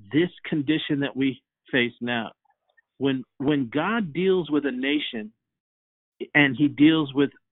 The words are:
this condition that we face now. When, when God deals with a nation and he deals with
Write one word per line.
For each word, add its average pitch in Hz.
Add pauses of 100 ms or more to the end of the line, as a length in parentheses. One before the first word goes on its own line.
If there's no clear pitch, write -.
(120)
this 170 (120)
condition 147
that 131
we 131 (280)
face 120
now. 120 (680)
When, 131 (140)
when 139
God 180
deals 180
with 147
a 135
nation 147 (1000)
and 143
he 147
deals 147
with 139 (220)